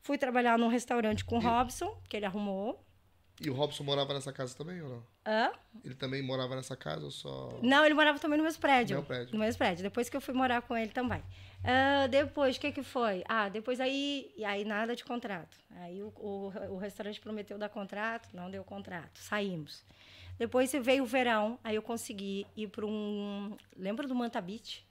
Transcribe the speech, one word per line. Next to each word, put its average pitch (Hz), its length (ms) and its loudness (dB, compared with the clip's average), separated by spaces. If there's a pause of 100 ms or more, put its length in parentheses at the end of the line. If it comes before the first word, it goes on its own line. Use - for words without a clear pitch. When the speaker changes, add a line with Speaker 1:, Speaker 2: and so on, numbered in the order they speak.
Speaker 1:
Fui 285 160 0
trabalhar 240 420 4
num 233 100 6
restaurante 233 540 2
com - 140 -2
o 233 40 4
Speaker 2:
E 214 40 2
Speaker 1:
Robson, 247 500 2 (140)
que - 80 -8
ele 208 80 -4
arrumou. 202 580 -2 (600)
Speaker 2:
E 151 80 -2
o - 20 0
Robson 143 320 0
morava 139 300 2
nessa 135 180 -4
casa 127 240 -6
também, 175 240 -8
ou 151 80 -8
não? 120 140 -10 (240)
Speaker 1:
Hã? 220 240 4 (340)
Speaker 2:
Ele - 100 -8
também 135 280 -2
morava 131 340 -2
nessa 131 180 -6
casa 151 300 -4
ou 139 60 -8
só 135 520 -8
Speaker 1:
Não, 277 220 8
ele 302 80 8
morava 294 260 4
também 302 200 2
no 311 60 4
mesmo 320 180 0
prédio. 262 340 4
Speaker 2:
No 143 60 -2
mesmo 147 120 -8
prédio. 123 200 -4
Speaker 1:
No 214 60 0
mesmo 220 180 0
prédio. 185 240 2
Depois 220 260 -2
que - 80 -6
eu 269 60 0
fui 277 100 -6
morar 247 300 2
com - 120 -6
ele 226 180 -2
também. 240 300 -2 (400)
Ah, 269 440 6
depois, 269 500 4
o - 40 -8
que 285 120 0
que 285 100 -6
foi? 214 460 0
Ah, 208 220 2
depois 220 300 -2
aí, 277 540 0
e 214 120 -6
aí 202 180 0
nada 220 320 0
de - 80 -12
contrato. 208 540 -8 (140)
Aí 180 300 -10
o, 208 40 -8 (100)
o, 196 360 -6 (180)
o 196 80 -6
restaurante 202 420 -8
prometeu 208 380 -8
dar 208 100 -4
contrato, 208 640 -6
não 180 180 -10
deu 190 140 -10
contrato. 190 540 -12
Saímos. 190 680 -4 (540)
Depois 254 340 4
veio 269 300 4
o 254 40 0
verão, 233 580 2
aí 214 120 -2
eu 214 60 0
consegui 202 720 -6
ir 214 140 -6
pra 214 160 -6
um, 208 720 -4 (180)
lembra 214 320 -4
do 262 80 -2
Manta 240 240 0
Beach? 196 520 -10